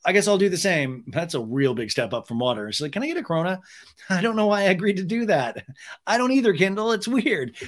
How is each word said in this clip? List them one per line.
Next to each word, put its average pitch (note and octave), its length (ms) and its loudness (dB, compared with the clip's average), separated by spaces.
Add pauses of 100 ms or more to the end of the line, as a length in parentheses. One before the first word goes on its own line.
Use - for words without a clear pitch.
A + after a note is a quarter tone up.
I F#3 80 2
guess G3+ 160 4
I'll G3+ 100 4
do G3 100 4
the F3 80 -2
same. C#3+ 520 0
That's E3 260 -4
a C3 60 -2
real B2 340 2
big A2 160 -4
step A#2 220 -2
up A#2 160 -6
from A#2 100 -4
water." A#2+ 260 0
And G#2+ 100 -8
she's - 80 -4
like, D3 100 -6
"Can G#3 100 -4
I D4 60 -4
get E4+ 80 -4
a D#4 80 -6
Corona?" F3 360 -2 (240)
<laughs> - 240 -20
"I F#3 120 0
don't A3 160 0
know G#3+ 100 2
why G3+ 160 2
I G3 80 4
agreed F#3 280 2
to F#3+ 60 -4
do A3+ 220 -2
that." C#3 400 0 (180)
<laughs> - 220 -18
"I G#3+ 100 2
don't B3+ 160 2
either, A#3 220 4
Kendall. G3 380 0
It's A3 160 -2
weird." G3+ 480 0 (120)